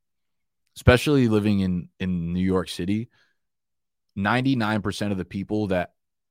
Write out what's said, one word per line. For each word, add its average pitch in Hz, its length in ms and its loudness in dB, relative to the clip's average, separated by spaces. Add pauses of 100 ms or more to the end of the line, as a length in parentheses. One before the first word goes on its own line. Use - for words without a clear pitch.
(760)
especially 127 540 4
living 104 320 2
in, 90 280 -2 (120)
in 87 320 -2
New 90 120 0
York 92 240 0
City, 104 400 -4 (1080)
ninety-nine 110 640 0
percent 104 300 -4
of 95 60 -2
the 90 60 -6
people 101 440 -4
that 90 240 -2 (380)